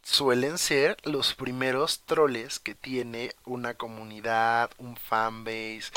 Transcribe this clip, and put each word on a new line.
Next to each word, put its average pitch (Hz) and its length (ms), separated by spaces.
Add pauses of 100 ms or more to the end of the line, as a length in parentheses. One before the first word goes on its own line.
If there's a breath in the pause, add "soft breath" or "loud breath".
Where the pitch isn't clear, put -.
suelen 135 560
ser - 460
los 143 300
primeros 131 640
troles 135 580
que 107 160
tiene 120 600 (100)
una 120 300
comunidad, 113 1040
un 120 180
fanbase, 110 1000